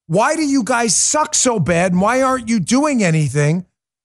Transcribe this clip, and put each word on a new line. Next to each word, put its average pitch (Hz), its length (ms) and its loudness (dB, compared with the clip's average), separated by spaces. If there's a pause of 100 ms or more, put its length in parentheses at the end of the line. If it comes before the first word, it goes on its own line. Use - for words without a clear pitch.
why 226 280 0
do 320 80 -4
you 277 220 0
guys 233 320 -2
suck 302 380 0
so 233 260 0
bad 175 320 0
and 180 80 2
why 240 220 2
aren't 254 260 -2
you 233 100 0
doing 254 460 0
anything? 151 640 0 (380)